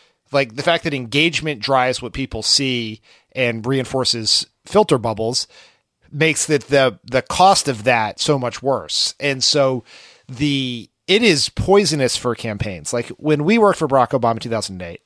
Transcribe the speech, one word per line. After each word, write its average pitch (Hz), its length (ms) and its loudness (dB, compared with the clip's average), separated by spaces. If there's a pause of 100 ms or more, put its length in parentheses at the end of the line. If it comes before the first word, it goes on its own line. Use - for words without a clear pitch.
(320)
like, 131 240 0
the 139 60 -8
fact 165 220 0
that 160 80 -4
engagement 143 680 -2
drives 127 420 0
what 120 100 -10
people 123 300 -8
see 120 580 -2 (320)
and 117 320 -2
reinforces 123 800 -2 (180)
filter 196 340 2
bubbles 113 480 -4 (640)
makes 156 360 0
that 143 180 0
the, 131 400 2
the 127 180 -2
cost 190 460 4
of 110 160 -4
that 113 340 0
so 147 180 0
much 123 240 -6
worse. 117 600 -2
And 139 240 -2
so 131 400 2 (440)
the, 131 600 -4 (160)
it 208 160 4
is 170 280 4
poisonous 156 640 2
for 120 180 -2
campaigns. 98 580 -8
Like, 120 180 -4
when 147 340 0
we 208 120 4
worked 208 220 4
for 160 80 -2
Barack 131 320 2
Obama 117 140 2
in 113 80 -4
two 120 100 -8
thousand 98 320 -6
eight, 85 240 -14